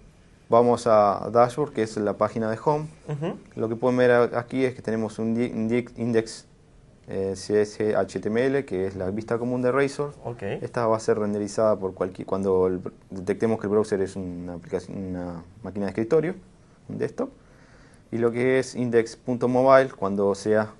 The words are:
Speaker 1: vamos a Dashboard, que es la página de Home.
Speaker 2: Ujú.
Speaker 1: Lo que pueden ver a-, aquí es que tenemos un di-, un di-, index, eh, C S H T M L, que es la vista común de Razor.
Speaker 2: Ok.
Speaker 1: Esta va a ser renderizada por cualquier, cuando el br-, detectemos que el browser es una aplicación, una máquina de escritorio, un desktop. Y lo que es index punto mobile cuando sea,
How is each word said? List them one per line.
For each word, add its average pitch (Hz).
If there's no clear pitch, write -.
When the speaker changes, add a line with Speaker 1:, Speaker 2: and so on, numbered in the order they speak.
Speaker 1:
vamos 120
a 104
Dashboard, 123
que 110
es 110
la 101
página 110
de 110
Home. 151
Speaker 2:
Ujú. 151
Speaker 1:
Lo 113
que 113
pueden 123
ver 123
a-, 120
aquí 127
es 127
que -
tenemos 110
un 113
di-, 117
un 110
di-, 120
index, 117
eh, 98
C 104
S 104
H 98
T 104
M 117
L, 139
que 95
es 95
la 92
vista 110
común 123
de 123
Razor. 139
Speaker 2:
Ok. 120
Speaker 1:
Esta 120
va 110
a -
ser 113
renderizada 104
por 95
cualquier, 95
cuando 95
el 92
br-, -
detectemos 101
que -
el 98
browser 104
es 95
una 90
aplicación, 90
una 90
máquina 98
de 98
escritorio, 156
un 104
desktop. 156
Y 113
lo 117
que 127
es 127
index 117
punto 123
mobile 131
cuando 98
sea, 107